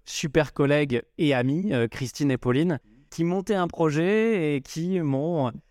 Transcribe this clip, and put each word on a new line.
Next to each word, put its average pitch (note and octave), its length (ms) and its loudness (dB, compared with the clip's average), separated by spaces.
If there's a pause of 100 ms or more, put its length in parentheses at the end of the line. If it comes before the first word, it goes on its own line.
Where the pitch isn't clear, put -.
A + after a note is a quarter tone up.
super D3+ 480 -2
collègues C#3+ 500 2 (160)
et D3 160 2
amis, D3 380 0
euh, A#2 160 2
Christine C#3 420 -4
et B2+ 80 0
Pauline, C#3 400 0 (320)
qui E3 140 -2
montaient F#3 300 0
un F#3 120 2
projet E3+ 880 0
et C3+ 40 -4
qui F3 400 -4
m'ont, C#3+ 500 0 (200)